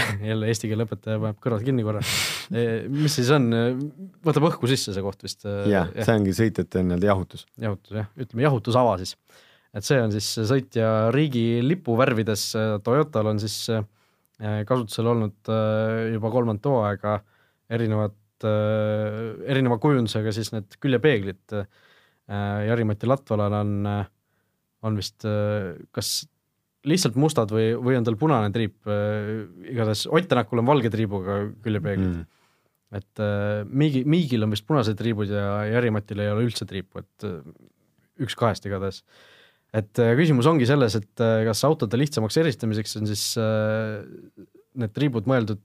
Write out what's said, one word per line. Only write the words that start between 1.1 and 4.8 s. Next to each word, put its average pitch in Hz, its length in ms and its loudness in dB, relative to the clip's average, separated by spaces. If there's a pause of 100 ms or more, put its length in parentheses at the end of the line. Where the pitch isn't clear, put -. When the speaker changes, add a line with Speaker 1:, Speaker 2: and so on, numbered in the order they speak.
Speaker 1:
paneb 107 180 -4
kõrvad 117 260 -2
kinni 123 200 0
korra. 107 200 -2
Speaker 2:
<laughs> - 40 -4 (380)
Speaker 1:
E, 117 140 -2 (280)
mis 147 240 0
siis 123 160 0
on? 143 140 6 (840)
Võtab 147 220 4
õhku - 180 -2
sisse 120 240 0